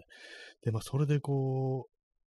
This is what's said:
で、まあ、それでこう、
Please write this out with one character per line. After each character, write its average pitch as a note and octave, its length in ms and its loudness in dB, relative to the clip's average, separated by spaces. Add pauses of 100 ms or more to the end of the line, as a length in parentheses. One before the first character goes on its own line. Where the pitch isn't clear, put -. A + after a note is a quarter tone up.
(640)
で、 A#2 80 2
ま G#2+ 80 0
あ、 - 20 -4
そ - 160 -4
れ D3 80 4
で C#3+ 140 4
こ C3 680 0
う、 - 40 -20 (360)